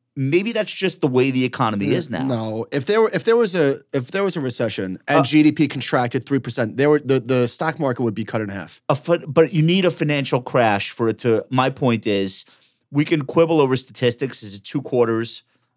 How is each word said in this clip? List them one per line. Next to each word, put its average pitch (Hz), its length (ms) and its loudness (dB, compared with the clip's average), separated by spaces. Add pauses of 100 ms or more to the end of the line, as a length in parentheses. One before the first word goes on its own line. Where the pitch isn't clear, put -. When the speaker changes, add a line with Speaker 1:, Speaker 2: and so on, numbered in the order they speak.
(160)
Speaker 1:
Maybe 165 360 0
that's 214 220 -2
just - 280 -4
the 156 60 2
way 127 240 2
the 127 140 0
economy 110 420 -2
Speaker 2:
N-, - 60 0
Speaker 1:
is 160 160 -2
now. 92 140 -6
Speaker 2:
no, 113 480 -4
if 139 140 -4
there 214 160 2
were, 220 120 2
if 175 100 -4
there 226 140 2
was 208 180 0
a, 143 220 2 (160)
if 131 180 -4
there 196 120 -2
was 190 120 -2
a 165 60 -4
recession 107 680 -4
and 147 120 4
Speaker 1:
Uh, 151 40 4
Speaker 2:
G 147 200 4
D 151 80 6
P 151 160 2
contracted 127 580 -2
three 139 140 0
percent, 117 360 -4
there 139 140 4
were, 151 100 6
the, 131 200 0
the 123 280 0
stock 156 320 -4
market 131 240 -2
would 110 120 -2
be 110 100 -6
cut 110 160 -4
in 104 80 -6
half. 95 400 -12
Speaker 1:
A 147 60 2
fin-, 170 320 0
but 160 260 4
you 160 80 4
need 180 240 4
a 175 60 4
financial 147 500 0
crash 110 500 2
for 113 160 -2
it 110 120 0
to. 113 300 2
My 131 200 2
point 123 380 -2
is, 98 360 -2 (480)
we 147 140 0
can 151 200 0
quibble 165 360 4
over 131 160 2
statistics. - 680 -4
Is 101 120 -10
it 98 80 -16
two - 180 -6
quarters 117 640 0 (340)